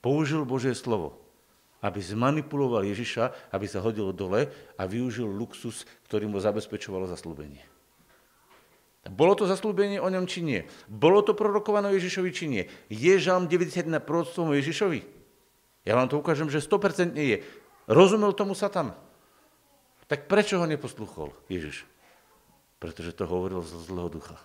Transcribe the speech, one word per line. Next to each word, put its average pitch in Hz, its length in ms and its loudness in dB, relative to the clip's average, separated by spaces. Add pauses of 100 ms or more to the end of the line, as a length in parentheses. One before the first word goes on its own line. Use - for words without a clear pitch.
Použil 147 420 2
Božie 127 300 -2
slovo, 104 480 -4 (640)
aby 98 160 -4
zmanipuloval 127 800 0
Ježiša, 113 720 -4
aby 98 160 -4
sa 95 160 -4
hodil 107 240 -2
dole 98 400 -2 (240)
a 95 160 -6
využil 117 400 -4
luxus, 110 560 -8 (240)
ktorý 107 160 -2
mu 101 160 -4
zabezpečovalo 104 640 -4
zasľúbenie. 76 560 -12 (1400)
Bolo 139 320 4
to 202 160 4
zasľúbenie 196 560 0
o 190 80 0
ňom, 180 160 -2
či 175 160 -6
nie? 113 240 -2 (240)
Bolo 165 320 6
to 214 80 2
prorokované 208 560 2
o 196 80 2
Ježišovi, 185 400 0
či 175 160 -6
nie? 95 160 -2 (240)
Je 139 240 6
Žalm 180 320 2
deväťdesiatjeden 165 560 0
proroctvom 165 480 -2
o 143 80 4
Ježišovi? 156 400 0 (880)
Ja 107 80 4
vám 127 160 4
to 147 80 0
ukážem, 151 320 0
že 151 80 0
sto 202 240 2
percent 175 320 0
nie 143 160 2
je. 98 60 4 (500)
Rozumel 196 480 8
tomu 196 240 -2
Satan? 117 320 -2 (1200)
Tak 143 160 -4
prečo 202 320 2
ho 170 80 0
neposlúchol 110 640 -6 (160)
Ježiš? 80 400 -8 (960)
Pretože 82 320 -10
to 101 80 -4
hovoril 90 400 -4
zo 82 160 -14
zlého 87 320 -8
ducha. 80 340 -14